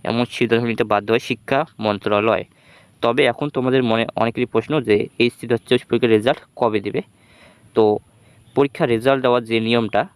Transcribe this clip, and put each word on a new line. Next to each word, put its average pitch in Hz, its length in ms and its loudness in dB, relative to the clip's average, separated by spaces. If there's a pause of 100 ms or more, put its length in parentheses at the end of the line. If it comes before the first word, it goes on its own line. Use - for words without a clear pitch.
এমন 117 200 -2 (100)
সিদ্ধান্ত 117 320 0
নিতে 113 260 -2
বাধ্য 104 180 -2
হয় 117 180 2
শিক্ষা 131 300 -2 (200)
মন্ত্রণালয়। 104 640 0 (580)
তবে 117 200 0 (100)
এখন 143 220 -6
তোমাদের 131 300 0
মনে 113 200 0 (120)
অনেকেরই 117 340 -2
প্রশ্ন 117 220 -2 (160)
যে 104 80 4 (220)
এইচএসসি 120 280 0
দু 120 80 -2
হাজার - 140 -6
চব্বিশ 123 200 0
পরীক্ষার 117 280 2
রেজাল্ট 117 240 0 (160)
কবে 110 240 0
দেবে? 101 200 -6 (720)
তো 113 100 4 (720)
পরীক্ষার 139 380 0
রেজাল্ট 131 280 0
দেওয়ার 123 220 2
যে 113 160 -2
নিয়মটা 117 420 0 (140)